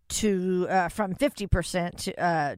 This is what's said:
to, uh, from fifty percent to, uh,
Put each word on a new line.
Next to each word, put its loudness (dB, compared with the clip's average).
to, 2
uh, 2
from -2
fifty 0
percent 0
to, -6
uh, 0